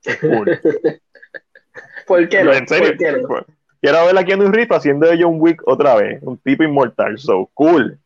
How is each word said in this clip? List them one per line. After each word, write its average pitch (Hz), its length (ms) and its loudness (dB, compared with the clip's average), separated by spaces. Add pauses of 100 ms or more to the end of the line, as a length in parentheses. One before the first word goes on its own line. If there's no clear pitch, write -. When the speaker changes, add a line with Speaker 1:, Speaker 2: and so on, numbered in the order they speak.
(200)
Speaker 1:
Cool. 170 420 -2
Speaker 2:
<laughs> - 1400 -8
¿Por 170 220 2
qué 190 160 0
no? 143 80 4
Speaker 1:
¿En 131 160 -2
serio? 165 220 2
Speaker 2:
¿Por - 80 -4
qué 160 140 -2
no? 131 160 -6 (520)
Speaker 1:
Quiero 156 260 2
ver 185 120 2
a 185 60 0
Keanu 196 260 0
Reeves 165 200 0
haciendo 143 360 0
de 170 160 2
John 170 180 0
Wick 165 260 0
otra 135 300 2
vez. 107 260 -2
Un 127 160 -12
tipo 135 240 -2
inmortal. 120 560 -2
So, 117 360 -4
cool. 151 520 0